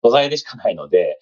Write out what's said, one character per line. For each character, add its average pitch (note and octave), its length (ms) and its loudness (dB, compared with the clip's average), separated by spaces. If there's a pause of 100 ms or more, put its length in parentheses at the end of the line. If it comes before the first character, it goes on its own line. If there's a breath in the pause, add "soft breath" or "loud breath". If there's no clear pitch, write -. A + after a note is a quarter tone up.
素 A#2+ 60 6
材 C#3+ 200 2
で D3+ 60 -4
し - 80 -8
か - 140 -20
な A2 120 -2
い F2+ 60 -4
の D2 140 -14
で、 F2 320 0